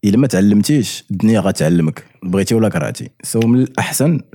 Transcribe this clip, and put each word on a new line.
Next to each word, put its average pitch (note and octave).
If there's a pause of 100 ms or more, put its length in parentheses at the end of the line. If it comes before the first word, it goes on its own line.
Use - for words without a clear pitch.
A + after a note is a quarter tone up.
الا G3
ما C#3
تعلمتيش G#2
الدنيا G#2+
غتعلمك، E2 (200)
بغيتي -
ولا A3
كرهتي. D3+ (140)
سو -
من A#2
الاحسن C#3 (160)